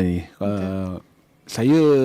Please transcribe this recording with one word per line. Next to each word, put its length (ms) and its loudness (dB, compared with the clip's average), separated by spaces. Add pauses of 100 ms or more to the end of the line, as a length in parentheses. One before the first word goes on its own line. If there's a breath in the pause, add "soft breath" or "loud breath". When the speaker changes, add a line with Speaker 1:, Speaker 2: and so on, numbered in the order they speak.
Speaker 1:
ni. 320 -2
Speaker 2:
Betul. 80 -8
Speaker 1:
Uh, 500 -6 (540)
saya 320 2 (240)